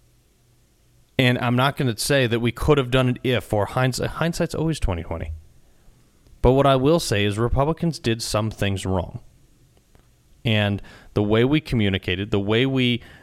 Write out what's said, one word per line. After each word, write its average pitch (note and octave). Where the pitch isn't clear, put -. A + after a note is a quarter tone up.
And B2
I'm A#2+
not C3
gonna B2
say C#3
that A2+
we A#2+
could C#3+
have B2
done B2+
it A#2+
if, B2
or G2+
hindsight, B2+
hindsight's E3
always D#3+
twenty E2+
twenty. E2
But B2
what C#3
I C3+
will D3
say G2+
is G2+
Republicans C#3+
did A2+
some G#2+
things G2
wrong. F#2+
And G#2
the G#2
way A2
we D3+
communicated, G2+
the G#2
way A2
we B2+